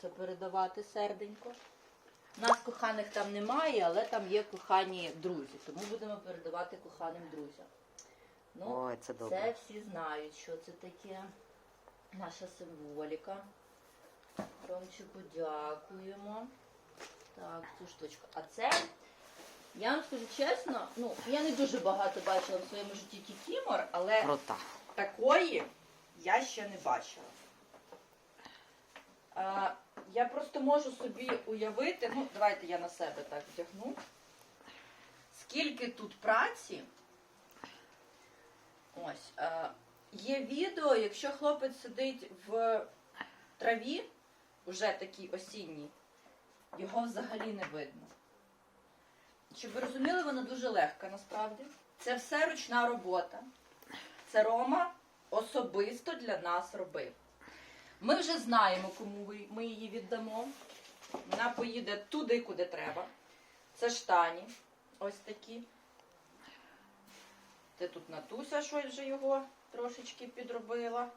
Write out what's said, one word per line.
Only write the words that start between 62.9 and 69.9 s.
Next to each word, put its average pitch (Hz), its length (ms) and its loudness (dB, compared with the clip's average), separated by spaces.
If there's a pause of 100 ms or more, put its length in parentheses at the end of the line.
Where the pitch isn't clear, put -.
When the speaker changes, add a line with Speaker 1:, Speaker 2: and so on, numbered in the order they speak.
Speaker 1:
Це 233 140 2
штані. 175 540 4 (560)
Ось 202 160 -2 (100)
такі. 220 360 -10 (2250)
Це 175 80 -2
тут 170 220 -10
Натуся 262 520 -4
щось 294 240 -2
вже 262 200 -6
його 269 360 2 (300)
трошечки 240 560 -6